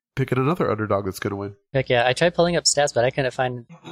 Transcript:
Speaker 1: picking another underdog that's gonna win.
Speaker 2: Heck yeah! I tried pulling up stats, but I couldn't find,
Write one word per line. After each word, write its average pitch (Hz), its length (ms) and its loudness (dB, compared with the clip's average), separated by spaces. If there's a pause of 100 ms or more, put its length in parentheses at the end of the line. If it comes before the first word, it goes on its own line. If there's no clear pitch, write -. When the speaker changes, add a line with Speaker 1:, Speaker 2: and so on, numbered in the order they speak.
(160)
Speaker 1:
picking 131 220 -2
another 135 300 0
underdog 104 360 0
that's 95 160 -6
gonna 101 160 -4
win. 101 180 -8 (180)
Speaker 2:
Heck 131 160 0
yeah! 123 200 4
I 127 40 4
tried 170 220 0
pulling 170 220 2
up 151 80 0
stats, 143 280 2
but 117 120 2
I 127 60 2
couldn't 131 220 -2
find, 123 340 -4 (260)